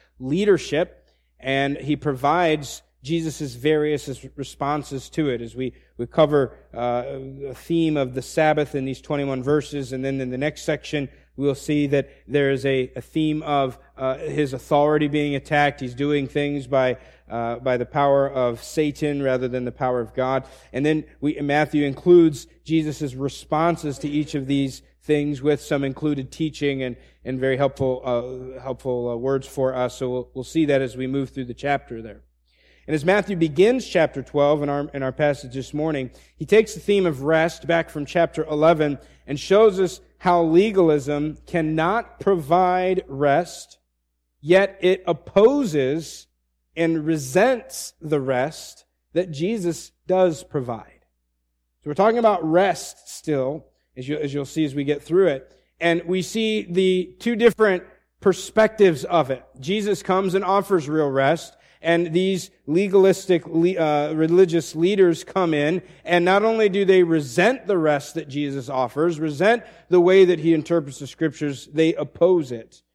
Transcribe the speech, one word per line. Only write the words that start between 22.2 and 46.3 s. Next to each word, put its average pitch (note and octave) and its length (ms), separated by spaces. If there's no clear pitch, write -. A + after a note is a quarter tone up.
Jesus' D3+ 520
responses D3+ 840
to D3+ 100
each D3 280
of C3+ 100
these C#3 360
things D3 400
with D3 180
some C#3+ 220
included C3+ 480
teaching C#3+ 520
and, B2 140
and B2+ 160
very C3 160
helpful, C3 480
uh, B2+ 560
helpful, B2 500
uh, A#2+ 60
words C3+ 300
for C3 280
us. B2+ 220
So B2+ 140
we'll, B2 240
we'll C3 100
see D#3+ 220
that C#3 160
as B2 140
we C3 100
move C3+ 240
through C3 160
the A#2+ 80
chapter C#3 460
there. A2 220
And - 80
as C#3+ 100
Matthew G3 320
begins F3 500
chapter D3+ 360
twelve C#3+ 400
in C#3+ 60
our, C#3+ 240
in C#3 100
our C3 100
passage C#3 420
this C3 180
morning, D3 380
he E3 80
takes A3 300
the E3 60
theme G3+ 260
of C#3 160
rest D#3+ 440
back E3 220
from D3 160
chapter D#3+ 400
eleven D3+ 540
and C#3+ 140
shows G3+ 400
us F3+ 220
how F3 240
legalism D#3 1040
cannot E3 720
provide F#3 880
rest, C#3+ 680
yet F#3+ 420
it F3+ 240
opposes E3+ 1200